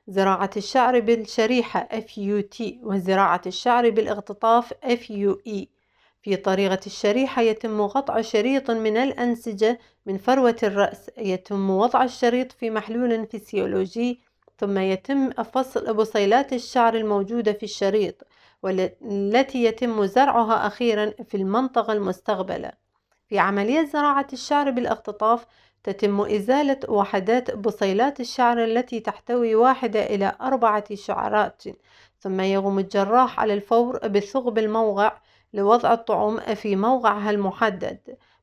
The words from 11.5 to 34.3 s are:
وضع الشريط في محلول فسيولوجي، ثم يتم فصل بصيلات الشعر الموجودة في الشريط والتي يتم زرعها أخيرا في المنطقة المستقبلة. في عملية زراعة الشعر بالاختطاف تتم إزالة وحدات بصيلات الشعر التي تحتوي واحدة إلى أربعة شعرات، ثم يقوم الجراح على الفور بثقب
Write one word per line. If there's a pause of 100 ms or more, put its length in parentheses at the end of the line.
وضع
الشريط
في
محلول
فسيولوجي، (320)
ثم
يتم
فصل
بصيلات
الشعر
الموجودة
في
الشريط (480)
والتي
يتم
زرعها
أخيرا (140)
في
المنطقة
المستقبلة. (560)
في
عملية
زراعة
الشعر
بالاختطاف (380)
تتم
إزالة (100)
وحدات
بصيلات
الشعر
التي
تحتوي
واحدة
إلى (100)
أربعة
شعرات، (560)
ثم
يقوم
الجراح
على
الفور
بثقب